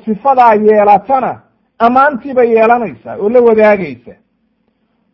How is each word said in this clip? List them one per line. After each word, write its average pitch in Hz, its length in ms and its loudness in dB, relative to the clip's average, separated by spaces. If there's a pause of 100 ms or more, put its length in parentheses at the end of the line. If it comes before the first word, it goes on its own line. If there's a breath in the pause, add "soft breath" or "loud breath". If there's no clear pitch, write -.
sifadaa 240 500 0
yeelatana 208 840 0 (380)
ammaantii 262 560 -2
bay 240 200 0
yeelanaysaa 220 680 -2
oo 202 80 -4
la 247 120 2
wadaagaysa. 208 720 0 (1000)